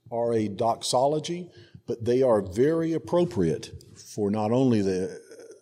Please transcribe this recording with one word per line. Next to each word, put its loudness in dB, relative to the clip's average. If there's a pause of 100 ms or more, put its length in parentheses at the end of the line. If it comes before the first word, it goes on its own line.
(120)
are -2
a 0
doxology, -2 (380)
but -6
they 2
are 4
very 0
appropriate 0 (420)
for -2
not -2
only 4
the, -2 (400)